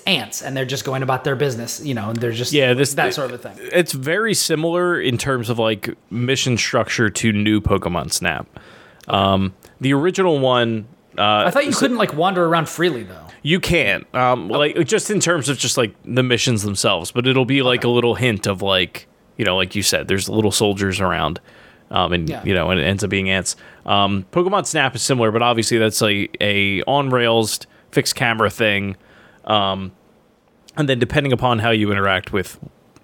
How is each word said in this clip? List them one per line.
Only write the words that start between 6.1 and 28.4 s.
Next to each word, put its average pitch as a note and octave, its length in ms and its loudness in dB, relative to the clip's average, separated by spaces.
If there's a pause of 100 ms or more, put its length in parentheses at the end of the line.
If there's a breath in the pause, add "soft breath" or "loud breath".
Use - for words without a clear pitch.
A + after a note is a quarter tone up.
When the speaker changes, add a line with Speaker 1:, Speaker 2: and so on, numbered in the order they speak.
Speaker 2:
structure A2+ 520 0
to A2+ 220 0
new G#2 300 2
Pokemon F2 500 -2
Snap. E2 360 -4 (600 loud breath)
Um, G2 460 2 (260 loud breath)
the C3 140 2
original F3 460 2
one, A#2 480 0 (300)
uh, G#2 280 4
Speaker 1:
I F3 60 2
thought C#4+ 140 2
you C#4+ 60 -2
Speaker 2:
so A3+ 80 -2
Speaker 1:
couldn't, B3+ 180 0
like, G#3+ 160 0
wander F3+ 320 2
around E3 240 2
freely D#3 340 -2
though. F2+ 120 -18 (260 loud breath)
Speaker 2:
You E3+ 180 0
can, A2 540 0
um, B2 380 0
Speaker 1:
Oh. - 60 0
Speaker 2:
like, D3 280 2
just G#3 240 -2
in G#3 100 0
terms D#3+ 300 0
of C3 80 -2
just, - 200 -2
like, A#2+ 160 0 (100)
the B2+ 200 0
missions A#2+ 400 0
themselves, G2+ 480 -2
but B2 140 -2
it'll C3 200 4
be, C3+ 160 2
like, B2 200 2
Speaker 1:
Okay. B2 60 0
Speaker 2:
a A#2+ 40 2
little A#2+ 240 2
hint G#2+ 320 0
of, G2 140 -2
like, F#2 460 0 (300)
you A2 80 0
know, F#2 100 2
like F#2 200 -2
you G2+ 80 -2
said, - 240 0
there's G2 200 -2
little G#2 240 2
soldiers G2 480 0
around, E2+ 400 -2 (520 loud breath)
um, F2+ 200 0
and, E2+ 160 0
Speaker 1:
Yeah. D#2+ 160 -6
Speaker 2:
you G2 120 0
know, E2+ 160 2
and F#2 80 2
it D2+ 40 0
ends G2 200 0
up F#2+ 80 -2
being F#2+ 180 0
ants. F#2+ 260 -2 (300 loud breath)
Um, G2+ 460 0
Pokemon F3+ 340 0
Snap C3+ 300 0
is A2+ 80 -6
similar, A#2+ 260 2
but A2+ 140 2
obviously A#2 340 2
that's A2 240 2
a, G2+ 260 2 (140)
a G2 460 2
on-rails A#2+ 720 2 (320 soft breath)
fixed - 240 0
camera A2+ 340 2